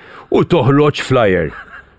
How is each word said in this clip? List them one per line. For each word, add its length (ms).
U 100
toħroġ 580
flyer. 520